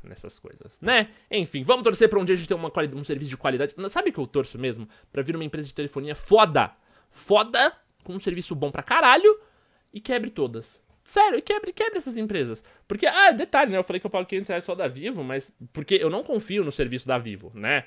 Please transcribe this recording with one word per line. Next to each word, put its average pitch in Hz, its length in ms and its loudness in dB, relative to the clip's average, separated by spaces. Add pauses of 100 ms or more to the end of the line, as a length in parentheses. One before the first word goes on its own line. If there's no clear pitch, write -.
nessas - 340 -18
coisas, - 420 -20
né? 214 280 2 (220)
Enfim, 160 320 -4
vamos 247 200 4
torcer 226 260 4
pra 214 120 0
um 185 40 0
dia 185 100 2
a - 20 4
gente 170 100 -10
ter 190 80 -2
uma 165 160 -6
quali-, 151 240 -4
um 143 80 -10
serviço 143 280 -8
de 127 60 -8
qualidade. 139 380 -2 (140)
Sabe 359 220 -2
o - 20 -2
que - 80 -8
eu 131 60 -4
torço 131 320 -4
mesmo? 117 280 -6 (240)
Pra 143 120 -4
vir 147 120 -4
uma 165 100 -6
empresa 151 220 -8
de 135 80 -20
telefonia 147 400 -8
foda, 165 560 4 (400)
foda, 233 640 2 (320)
com - 80 -12
um 190 80 -10
serviço 175 340 -6
bom 143 160 -4
pra 139 120 -8
caralho, 339 580 6 (520)
e - 80 -16
quebre 233 300 -4
todas. 113 540 -8 (200)
Sério, 415 340 4
e 302 40 -6
quebre, 415 280 -4
quebre 427 280 -4
essas 262 180 -8
empresas. 180 480 -4 (240)
Porque, 208 180 -4
ah, 359 240 6
detalhe, 285 400 2
né? 190 60 -2
Eu 185 80 0
falei 185 160 -4
que - 60 -6
eu 196 40 -6
pago 185 160 -2
quinhentos 196 220 -6
reais 175 160 -4
só 185 100 -6
da 175 140 -4
Vivo, 156 340 -8
mas 131 300 -8 (180)
porque 156 260 -2
eu 160 120 0
não 190 140 -2
confio 208 420 -4
no 143 80 -4
serviço 123 340 -6
da 127 120 0
Vivo, 107 360 -12
né? 120 320 -2